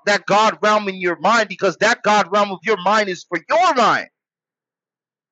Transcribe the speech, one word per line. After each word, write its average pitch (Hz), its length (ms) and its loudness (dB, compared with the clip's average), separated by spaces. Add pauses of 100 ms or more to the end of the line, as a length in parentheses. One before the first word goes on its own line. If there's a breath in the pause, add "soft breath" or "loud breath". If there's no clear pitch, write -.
that 202 180 -2
God 202 380 2
realm 208 260 0
in 190 60 -10
your 180 240 -4
mind, 214 280 0
because 190 300 -4
that 208 240 -2
God 208 300 2
realm 202 200 0
of 180 120 -10
your 196 180 -2
mind 208 260 0
is 180 220 -10
for 170 180 -6
your 330 280 2
mind. 170 320 0 (1200)